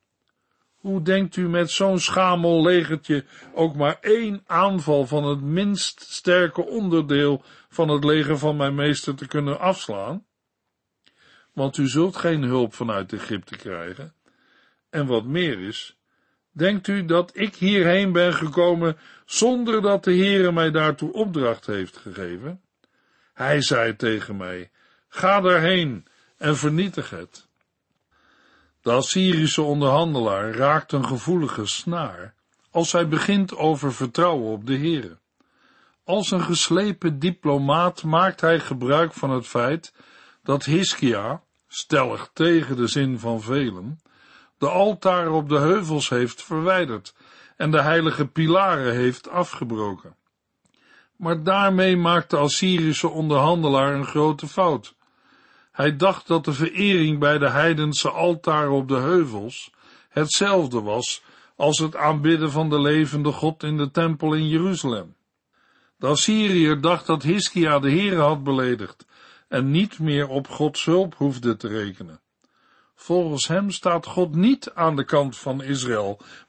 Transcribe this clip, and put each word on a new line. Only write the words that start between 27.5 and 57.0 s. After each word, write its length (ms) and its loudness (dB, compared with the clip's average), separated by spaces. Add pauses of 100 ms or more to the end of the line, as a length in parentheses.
De 120 0
Assyrische 680 2
onderhandelaar 920 0
raakt 360 0
een 140 0
gevoelige 600 -2
snaar 680 -8 (380)
als 200 -2
hij 160 2
begint 480 0
over 380 0
vertrouwen 580 -2
op 140 -8
de 120 -2
Heere. 400 -4 (880)
Als 280 -2
een 100 0
geslepen 760 -2
diplomaat 840 0
maakt 380 0
hij 180 4
gebruik 540 0
van 160 -6
het 180 -4
feit 460 -2 (500)
dat 220 -2
Hiskia, 760 0 (240)
stellig 680 -2
tegen 420 2
de 120 0
zin 320 -2
van 220 -4
velen, 580 -4 (580)
de 120 0
altaren 640 2
op 180 0
de 80 2
heuvels 520 0
heeft 340 -2
verwijderd 720 -2 (400)
en 160 -2
de 100 4
heilige 460 2
pilaren 640 2
heeft 360 -2
afgebroken. 880 -6 (1000)
Maar 280 -4
daarmee 540 4
maakt 320 2
de 80 2
Assyrische 720 2
onderhandelaar 840 2
een 120 -4
grote 420 0
fout. 480 -2 (760)
Hij 240 0
dacht 320 0
dat 180 0
de 80 -2
verering 640 0